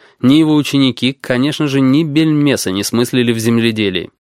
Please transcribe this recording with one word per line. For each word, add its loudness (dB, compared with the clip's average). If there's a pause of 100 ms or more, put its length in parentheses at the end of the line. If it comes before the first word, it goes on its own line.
(220)
ни 4
его 2
ученики, 0
конечно -4
же, 0
ни 2
бельмеса 0
не -2
смыслили 0
в -4
земледелии. -2 (140)